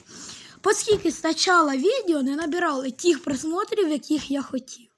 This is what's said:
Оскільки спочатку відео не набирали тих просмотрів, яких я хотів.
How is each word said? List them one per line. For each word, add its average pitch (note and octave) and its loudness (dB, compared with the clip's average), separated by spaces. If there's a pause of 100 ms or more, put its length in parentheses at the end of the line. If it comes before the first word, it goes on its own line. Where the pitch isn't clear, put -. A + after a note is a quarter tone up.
(640)
Оскільки G4+ 2
спочатку E4 2
відео E4 2
не C#4 0
набирали D#4 -2
тих D#4+ 2
просмотрів, E4 -2
яких D4+ -2
я C#4 -2
хотів. - -10 (120)